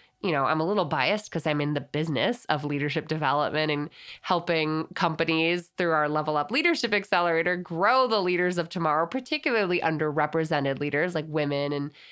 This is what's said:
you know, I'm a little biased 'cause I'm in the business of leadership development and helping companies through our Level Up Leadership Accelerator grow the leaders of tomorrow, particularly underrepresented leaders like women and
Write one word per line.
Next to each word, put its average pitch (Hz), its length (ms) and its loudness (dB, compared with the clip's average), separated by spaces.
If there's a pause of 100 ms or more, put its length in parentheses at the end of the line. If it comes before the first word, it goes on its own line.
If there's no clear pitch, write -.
(220)
you 190 100 -2
know, 139 120 2
I'm 156 160 2
a 160 60 0
little 196 180 0
biased 156 460 -2
'cause - 160 -4
I'm 151 140 0
in 147 140 0
the 147 60 -2
business 151 640 -2
of 147 180 0
leadership 147 440 -2
development 151 640 0
and 147 180 -4 (300)
helping 160 760 0
companies 165 800 0
through 175 160 0
our 151 160 2
Level 151 280 0
Up 147 140 -2
Leadership 320 420 0
Accelerator 175 640 2
grow 196 500 2
the 220 140 2
leaders 180 360 2
of 170 120 -2
tomorrow, 160 380 0
particularly 233 720 0
underrepresented 151 1000 0
leaders 147 360 0
like 156 120 -2
women 143 460 0
and 143 180 -4 (220)